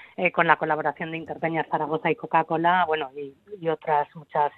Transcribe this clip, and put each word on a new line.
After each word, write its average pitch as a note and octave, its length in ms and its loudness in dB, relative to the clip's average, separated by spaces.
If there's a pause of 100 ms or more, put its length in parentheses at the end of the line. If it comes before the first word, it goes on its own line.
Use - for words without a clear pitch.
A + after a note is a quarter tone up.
(180)
eh, F#3 140 0
con E3+ 140 2
la D#3+ 120 6
colaboración D#3 540 -2
de D#3+ 60 -8
Interpeñas D#3+ 520 -4
Zaragoza D#3 420 0
y D#3 40 2
Coca-Cola, E3 680 2
bueno, D#3 320 -2
y, C#3 160 -10 (260)
y E3 100 -2
otras D3+ 460 0
muchas D3 420 -2